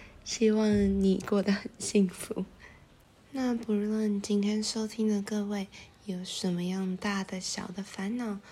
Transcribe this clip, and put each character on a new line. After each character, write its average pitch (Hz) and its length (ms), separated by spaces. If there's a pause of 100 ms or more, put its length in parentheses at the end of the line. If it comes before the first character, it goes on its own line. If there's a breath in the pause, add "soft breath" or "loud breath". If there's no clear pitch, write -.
(240 loud breath)
希 - 260
望 214 180 (320)
你 190 240
过 202 160
得 196 120
很 - 260
幸 196 300
福。 - 360 (920 loud breath)
那 254 160
不 233 200
论 208 500
今 202 180
天 214 220
收 220 240
听 214 220
的 208 120
各 208 240
位 202 220 (380 loud breath)
有 185 200
什 - 280
么 175 100
样 185 340
大 196 280
的 185 160
小 185 260
的 185 160
烦 202 340
恼， 220 220 (140 loud breath)